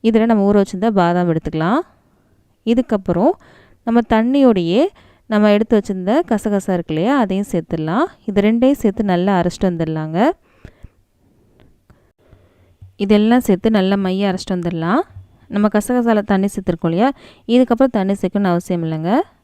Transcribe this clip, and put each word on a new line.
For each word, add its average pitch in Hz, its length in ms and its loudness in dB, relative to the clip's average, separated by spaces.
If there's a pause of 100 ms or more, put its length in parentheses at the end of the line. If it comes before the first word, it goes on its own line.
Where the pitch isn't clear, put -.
இதுல 226 280 2
நம்ம 202 200 2
ஊற 202 120 4
வச்சிருந்த 202 280 -4 (100)
பாதாம் 175 320 2
எடுத்துக்கலாம். 160 480 -2 (880)
இதுக்கப்புறம் 220 640 0 (540)
நம்ம 233 120 2 (140)
தண்ணியோடையே 220 680 2 (520)
நம்ம 208 240 2
எடுத்து 220 220 0
வச்சிருந்த 196 360 -2 (160)
கசகசா 202 460 -2
இருக்கு 170 180 -6
இல்லையா, 202 300 0
அதையும் 196 280 -4
சேர்த்துடலாம். 170 560 -2 (220)
இது 196 160 0
ரெண்டையும் 233 380 2
சேர்த்து 214 280 0
நல்லா 180 280 0
அரைச்சிட்டு 180 300 -2
வந்துடலாங்க. 160 480 -4 (3000)
இதெல்லாம் 214 440 4
சேர்த்து 214 280 2
நல்லா 190 280 0
மைய 190 260 -2
அரைச்சிட்டு 185 260 -6
வந்துடலாம். 170 460 -2 (520)
நம்ம 208 200 2
கசகசால 226 560 0
தண்ணி 196 240 0
சேர்த்துருக்கோம் 170 360 -4
இல்லையா, 220 200 0 (420)
இதுக்கப்புறம் 247 460 2
தண்ணி 196 220 -2
சேர்க்கணும்னு 190 340 0
அவசியம் 175 320 -4
இல்லைங்க. 160 240 -4 (320)